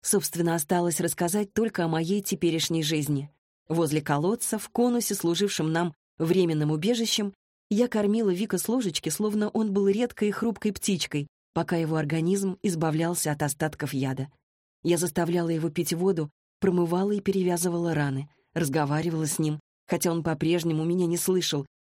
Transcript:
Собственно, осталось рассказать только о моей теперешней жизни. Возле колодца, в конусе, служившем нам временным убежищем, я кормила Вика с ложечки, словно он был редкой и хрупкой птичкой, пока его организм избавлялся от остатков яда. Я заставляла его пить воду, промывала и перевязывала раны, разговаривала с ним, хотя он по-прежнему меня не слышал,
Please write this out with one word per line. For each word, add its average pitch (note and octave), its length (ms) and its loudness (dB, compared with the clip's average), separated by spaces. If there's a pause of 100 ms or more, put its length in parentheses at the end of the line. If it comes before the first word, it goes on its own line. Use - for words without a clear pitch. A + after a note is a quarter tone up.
Собственно, E3+ 520 0
осталось F3 460 0
рассказать F3 540 -2
только G#3+ 320 0
о - 20 0
моей E3 340 0
теперешней E3 600 0
жизни. D3 480 -2 (380)
Возле D#3 320 0
колодца, E3+ 580 0
в - 80 -12
конусе, A#3+ 480 0
служившем E3+ 560 0
нам E3 220 0 (240)
временным D#3+ 540 2
убежищем, G#3 640 0 (360)
я A3+ 180 4
кормила G#3+ 440 2
Вика F#3 260 0
с - 100 -2
ложечки, A3 400 0
словно G#3+ 400 0
он A3 240 0
был G3 160 2
редкой G#3+ 400 0
и G#3 40 2
хрупкой G#3+ 420 -2
птичкой, D3+ 540 -2 (260)
пока E3+ 240 0
его D#3+ 180 0
организм E3 680 0
избавлялся E3 720 0
от D3 120 -2
остатков D3 500 -4
яда. C3 340 -2 (560)
Я E3+ 140 4
заставляла E3+ 540 0
его E3 180 0
пить E3 240 -2
воду, E3+ 360 0 (300)
промывала F3+ 520 2
и G#3 100 -2
перевязывала F3 720 0
раны, C#3+ 360 -2 (240)
разговаривала D#3 720 0
с D3 140 -4
ним, D3+ 220 0 (260)
хотя E3+ 240 0
он E3+ 100 -2
по-прежнему D#3+ 600 0
меня F3 220 2
не E3+ 100 0
слышал, E3+ 500 0 (300)